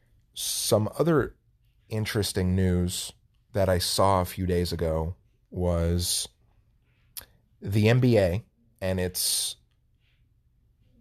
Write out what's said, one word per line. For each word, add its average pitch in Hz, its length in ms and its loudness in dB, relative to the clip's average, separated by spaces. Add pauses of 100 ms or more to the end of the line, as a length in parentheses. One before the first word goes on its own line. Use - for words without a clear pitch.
(340)
some - 540 -2 (100)
other 147 360 2 (540)
interesting 98 680 -2
news 90 560 0 (400)
that 95 160 0
I 92 100 4
saw 95 440 2
a - 20 0
few 92 220 -6
days 87 260 0
ago 82 420 -4 (360)
was 87 760 -2 (1300)
the 107 280 2
N 127 120 4
B 120 180 6
A 95 240 2 (380)
and 92 180 -2
its, - 560 -4 (1500)